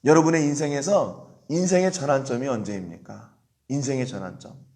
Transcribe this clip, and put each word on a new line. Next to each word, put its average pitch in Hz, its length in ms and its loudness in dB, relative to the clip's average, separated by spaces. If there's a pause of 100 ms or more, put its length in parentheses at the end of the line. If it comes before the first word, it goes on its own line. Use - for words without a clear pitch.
여러분의 160 380 6
인생에서 147 1040 -2
인생의 180 460 2
전환점이 135 520 0
언제입니까? 104 880 -8 (340)
인생의 131 380 -2
전환점. 95 560 -12 (140)